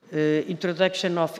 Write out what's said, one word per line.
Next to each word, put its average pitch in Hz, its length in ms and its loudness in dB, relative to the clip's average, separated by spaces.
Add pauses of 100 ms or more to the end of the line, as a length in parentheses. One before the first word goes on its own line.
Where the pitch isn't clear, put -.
(140)
Uh, 151 340 2
introduction 180 680 0
of 160 220 -2